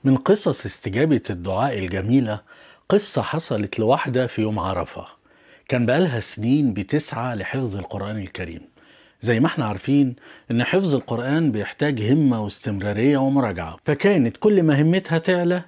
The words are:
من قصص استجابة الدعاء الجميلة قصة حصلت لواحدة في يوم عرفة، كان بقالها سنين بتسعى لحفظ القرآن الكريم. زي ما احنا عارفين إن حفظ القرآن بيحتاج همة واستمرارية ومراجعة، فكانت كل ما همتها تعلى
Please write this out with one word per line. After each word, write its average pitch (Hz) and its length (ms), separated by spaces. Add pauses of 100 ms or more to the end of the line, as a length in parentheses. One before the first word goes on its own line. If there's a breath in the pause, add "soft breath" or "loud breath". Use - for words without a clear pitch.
من 131 140
قصص 175 480
استجابة 120 640
الدعاء 98 500
الجميلة 104 600 (500 loud breath)
قصة 202 320
حصلت 113 580
لواحدة 123 480
في - 140
يوم 107 180
عرفة، 92 460 (640 soft breath)
كان 120 180
بقالها 131 340
سنين 120 540
بتسعى 123 640
لحفظ 104 420
القرآن 101 400
الكريم. 90 440 (600 soft breath)
زي 113 180
ما 156 80
احنا 135 180
عارفين 127 500 (360 loud breath)
إن 120 120
حفظ 180 320
القرآن 131 560
بيحتاج 113 500
همة 123 420
واستمرارية 104 760
ومراجعة، 120 680
فكانت 147 520
كل 202 260
ما 147 180
همتها 170 360
تعلى 175 500